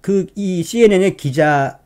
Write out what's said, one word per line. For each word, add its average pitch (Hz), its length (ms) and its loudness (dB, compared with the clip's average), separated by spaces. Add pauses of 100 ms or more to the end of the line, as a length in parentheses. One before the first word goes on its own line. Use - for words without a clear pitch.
그 190 360 0
이 185 260 -4
씨엔엔의 202 540 2
기자 143 680 -2